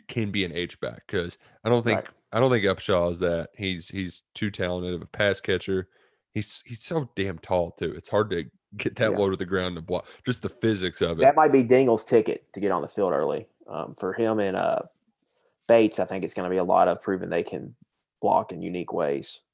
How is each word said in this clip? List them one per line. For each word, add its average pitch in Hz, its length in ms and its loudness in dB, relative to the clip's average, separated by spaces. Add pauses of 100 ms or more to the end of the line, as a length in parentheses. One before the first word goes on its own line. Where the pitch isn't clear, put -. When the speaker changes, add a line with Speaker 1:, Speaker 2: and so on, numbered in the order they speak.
Speaker 1:
can 107 220 -4
be 95 140 -2
an 85 80 -6
H 85 280 -6
back, 58 260 -8
'cause 87 320 -4 (260)
I 113 40 0
don't 120 160 4
think, 110 160 2
Speaker 2:
Right. - 80 -12 (240)
Speaker 1:
I 110 80 2
don't 131 100 6
think 110 140 4
Upshaw 90 480 2
is 87 80 -6
that. 85 360 -2
He's, 95 320 -6
he's 95 340 -8 (120)
too 107 160 -4
talented 90 440 -4
of 82 80 -6
a 87 40 -14
pass 101 340 2
catcher. 98 480 -2 (460)
He's, - 320 -8
he's 113 160 -14
so 156 340 -4
damn 95 220 -4
tall 90 320 -2
too. - 260 -4
It's - 120 -18
hard 107 220 2
to 85 140 -4 (320)
get - 200 -6
that 110 160 2
Speaker 2:
Yeah. 95 40 -2
Speaker 1:
low 98 140 2
to 92 60 -2
the 92 100 -6
ground 90 320 -2
and 82 80 -12
block. 90 200 -4 (200)
Just 123 160 -4
the 101 80 -6
physics 95 500 -2
of 82 180 0
it. 82 40 2
Speaker 2:
That 147 140 8
might 151 160 6
be 135 100 8
Dingle's 120 420 4
ticket - 480 2
to 98 80 -12
get 98 120 2
on 82 100 0
the - 60 -6
field 92 260 0
early. 73 320 -2 (200)
Um, - 320 -10
for 95 140 -4
him 110 280 0
and, 95 160 0
uh, 85 240 -2 (880)
Bates, 113 300 6
I 95 60 -2
think 95 200 -6
it's 76 100 -10
gonna 90 160 -4
be 92 80 0
a 90 60 0
lot 90 240 6
of 87 140 -2
proving 90 280 -4
they 85 120 0
can - 320 -10 (480)
block - 300 0
in 87 100 -10
unique 90 300 -8
ways. 73 480 -4 (140)